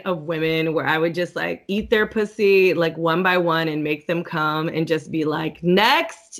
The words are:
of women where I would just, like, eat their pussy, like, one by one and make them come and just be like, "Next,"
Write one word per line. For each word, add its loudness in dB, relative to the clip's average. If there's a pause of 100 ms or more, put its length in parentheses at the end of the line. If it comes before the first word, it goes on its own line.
of -4
women -2
where -2
I 2
would 0
just, -4
like, -6
eat -4
their 2
pussy, 2
like, 0
one 0
by 2
one 0
and -4
make -4
them -2
come -2
and -2
just -4
be -2
like, -4
"Next," 0